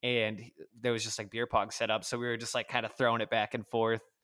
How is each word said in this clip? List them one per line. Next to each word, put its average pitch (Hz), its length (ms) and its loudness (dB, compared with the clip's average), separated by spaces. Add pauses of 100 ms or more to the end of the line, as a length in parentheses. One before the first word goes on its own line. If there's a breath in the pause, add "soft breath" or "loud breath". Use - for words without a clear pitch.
and 113 360 2
he, 117 140 -14 (260)
there 120 140 2
was 110 100 0
just, 110 160 -6
like, 101 120 -8
beer 117 160 -4
pong 110 240 2
set 113 200 0
up, 110 140 2
so 127 140 -4
we 120 80 -2
were 117 100 0
just, 117 180 -6
like, 117 140 -2
kinda 113 200 0
throwing 117 320 2
it 104 100 -4
back 110 240 2
and 110 120 -4
forth 113 360 2 (200)